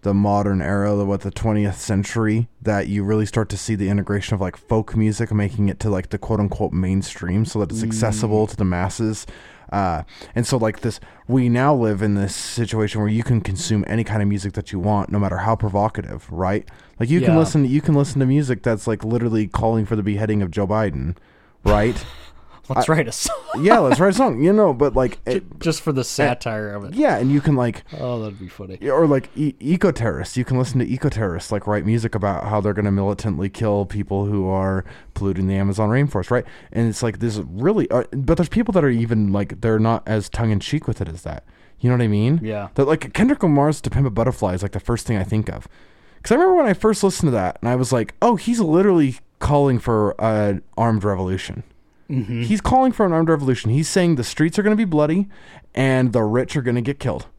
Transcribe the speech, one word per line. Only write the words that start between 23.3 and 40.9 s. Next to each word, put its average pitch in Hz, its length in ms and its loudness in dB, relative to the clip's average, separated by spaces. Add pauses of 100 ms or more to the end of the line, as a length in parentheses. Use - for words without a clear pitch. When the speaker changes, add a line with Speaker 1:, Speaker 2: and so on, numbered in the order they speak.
Speaker 1:
Yeah, 175 200 6
let's 131 180 4
write 190 120 6
a 185 60 0
song, 220 240 2
you 170 120 6
know, 208 200 4
but, 127 220 2
like, 131 320 0
Speaker 2:
Ju-, 123 60 -2
Speaker 1:
it - 280 -6
Speaker 2:
just 160 200 -2
for 165 120 -4
the 131 100 0
Speaker 1:
and 120 40 -4
Speaker 2:
satire 113 680 -4
of 101 120 -10
it. 90 100 -12
Speaker 1:
Yeah, 240 240 2
and 127 120 2
you 143 100 4
can, 147 160 2
like 120 260 -2 (160)
Speaker 2:
Oh, 123 220 -6
that'd 104 180 -10
be 95 80 -14
funny. 95 340 -16
Speaker 1:
Yeah, 131 120 -2
or, 156 160 4
like, 135 260 0
e-, 143 240 -2
eco-terrorists. 117 800 0
You 123 80 0
can 127 140 0
listen 127 200 0
to 123 100 0
eco-terrorists, 110 640 -2
like, 104 160 -4
write 104 180 0
music 110 300 0
about 98 300 0
how 104 160 0
they're 101 120 0
gonna 101 200 0
militantly 98 580 -2
kill 101 340 0
people 101 420 -4
who 101 220 0
are 95 360 0 (280)
polluting 95 360 -2
the 98 80 0
Amazon 98 340 0
rainforest, 127 400 0
right? 123 140 0 (280)
And 117 160 0
it's, 107 140 -4
like, 107 160 -2
this 107 200 -2 (120)
really, 143 400 0
uh, 123 220 0
but 139 240 0
there's 175 120 0
people 226 240 0
that 175 120 4
are 135 60 4
even, 113 420 2
like, 101 280 -4
they're 110 200 2
not 113 260 2
as 107 220 -2
tongue-in-cheek - 580 -2
with - 140 -4